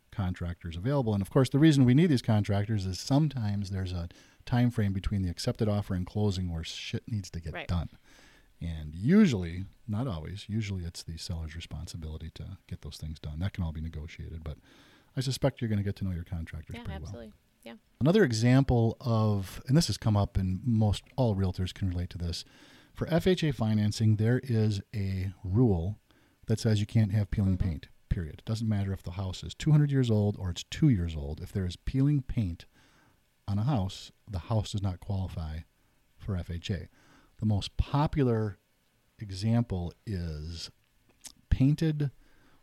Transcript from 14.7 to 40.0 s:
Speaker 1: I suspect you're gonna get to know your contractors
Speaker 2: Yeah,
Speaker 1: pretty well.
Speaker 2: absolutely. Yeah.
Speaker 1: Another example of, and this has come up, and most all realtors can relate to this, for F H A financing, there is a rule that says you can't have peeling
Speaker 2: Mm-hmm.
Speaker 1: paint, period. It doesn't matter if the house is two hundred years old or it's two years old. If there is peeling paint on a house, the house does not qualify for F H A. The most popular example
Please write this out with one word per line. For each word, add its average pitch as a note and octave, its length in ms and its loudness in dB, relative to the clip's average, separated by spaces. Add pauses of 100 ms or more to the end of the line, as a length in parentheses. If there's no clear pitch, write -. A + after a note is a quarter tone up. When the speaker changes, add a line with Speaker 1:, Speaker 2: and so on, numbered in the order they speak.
Speaker 1:
I C3+ 60 -4
suspect C3 400 -2
you're A#2 80 -2
gonna G#2 140 0
get G2 140 -4
to G2 80 -6
know F#2 60 -2
your E2+ 120 -6
contractors E2 520 -10
Speaker 2:
Yeah, - 80 -12
Speaker 1:
pretty F#3+ 160 -8
well. F#3+ 100 -12
Speaker 2:
absolutely. A2 240 -14 (300)
Yeah. A#2 120 -14 (240)
Speaker 1:
Another F#3 240 6
example A#2+ 760 4
of, G#2+ 680 0
and C3 100 4
this E3+ 100 4
has - 100 -2
come G#2+ 200 2
up, G2+ 200 2
and F#2 280 -2
most A2 380 2 (140)
all A#2 180 2
realtors F#2+ 360 -2
can - 180 -4
relate F2 220 -4
to - 60 -10
this, E2+ 280 -6 (500)
for - 180 -6
F E3+ 140 2
H F#3 160 2
A D3+ 80 2
financing, G#2+ 640 2
there A2+ 240 2
is G#2+ 420 0 (140)
a F#2+ 380 -4 (100)
rule F#2+ 560 2 (480)
that A2 120 0
says G#2+ 200 2
you G#2 80 0
can't A2 240 4
have G#2 180 0
peeling F#2+ 280 2
Speaker 2:
Mm-hmm. F#2 120 0
Speaker 1:
paint, D2+ 180 -8 (220)
period. D#2+ 300 -4
It - 60 -20
doesn't A2 220 -4
matter G2 240 -2
if F#2+ 120 -6
the F#2 80 -10
house F#2 320 -6
is - 100 -10
two - 180 0
hundred D3 200 6
years C3 180 2
old G#2 300 4
or F2+ 100 -4
it's E2 140 -6
two - 260 2
years F2 260 2
old. D2+ 260 -8
If F#2+ 100 -12
there F#2+ 140 -2
is F2 100 -6
peeling C#3 480 0
paint F#2 420 -4 (840)
on G2+ 120 -2
a G#2+ 40 -2
house, A2+ 480 -4 (160)
the G2 120 -6
house A2 320 -2
does G#2 100 -4
not F#2 180 -4
qualify E2+ 600 -6 (580)
for - 180 -6
F F2 140 -6
H E2+ 220 -6
A. E2+ 180 -6 (480)
The - 80 -4
most G#2 320 0
popular B2 800 2 (640)
example G2 720 0 (140)